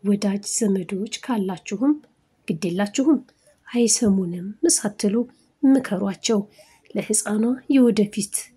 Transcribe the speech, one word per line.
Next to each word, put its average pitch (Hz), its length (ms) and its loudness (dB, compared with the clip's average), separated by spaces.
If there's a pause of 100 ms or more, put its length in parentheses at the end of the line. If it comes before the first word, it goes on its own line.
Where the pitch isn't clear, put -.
ወዳጅ 202 460 0
ዘመዶች 196 680 -2
ካላችሁም 208 720 -2 (540)
ግዴላችሁም፣ 202 720 0 (480)
አይሰሙንም 190 760 0 (240)
ሳትሉ 208 460 -2 (480)
ምከሯቸው፣ 214 760 0 (500)
ለሕፃኗ 214 540 -2 (260)
የወደፊት 220 640 2 (220)